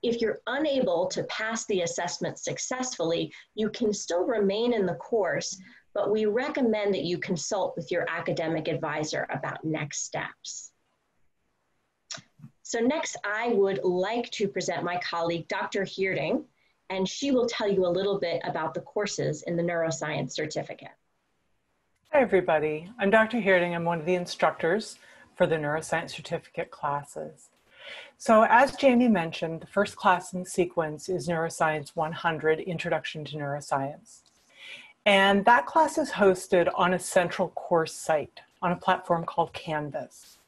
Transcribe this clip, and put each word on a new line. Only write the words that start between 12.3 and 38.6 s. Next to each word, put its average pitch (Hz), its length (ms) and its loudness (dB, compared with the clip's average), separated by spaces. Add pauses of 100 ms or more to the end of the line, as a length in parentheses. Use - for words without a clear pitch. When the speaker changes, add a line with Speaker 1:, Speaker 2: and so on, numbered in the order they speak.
Speaker 1:
So - 160 -4
next, 294 440 0
I 220 300 -2
would 196 320 2
like 196 460 0
to 202 180 -2
present 175 340 -4
my 175 160 -2
colleague, 170 480 -2
Doctor 202 380 -2
Heerding, 190 580 -2 (460)
and 190 180 -2
she 277 240 -2
will 240 160 2
tell 220 240 -2
you 185 140 4
a - 20 2
little 196 320 0
bit 170 240 -2
about 160 300 -4
the 170 80 -6
courses 151 600 -4
in 175 120 -4
the 170 80 0
neuroscience 160 680 -2
certificate. - 580 -8 (1200)
Speaker 2:
Hi, 302 80 6
everybody. 175 800 2
I'm 196 100 4
Doctor 220 300 6
Heerding. 175 340 4
I'm 170 120 -2
one 170 160 0
of 151 40 -6
the 180 100 2
instructors 175 840 0 (400)
for 180 100 4
the 160 80 2
neuroscience 156 540 -2
certificate - 640 -8
classes. 147 800 -8 (680)
So 220 320 6
as 269 260 6
Jamie 254 320 6
mentioned, 165 540 0
the - 60 -16
first - 280 0
class 180 380 2
in 180 80 -6
the 180 80 -8
sequence 160 600 -2
is 165 180 -2
Neuroscience 160 680 0
one 165 180 -2
hundred, 156 460 0
Introduction 160 680 -4
to 143 100 -12
Neuroscience. 143 880 -4 (840)
And 196 400 6
that 240 200 6
class 311 320 2
is 302 140 -2
hosted 185 640 4
on 180 180 4
a 175 60 0
central 170 500 0
course 160 440 0
site 147 460 -2 (220)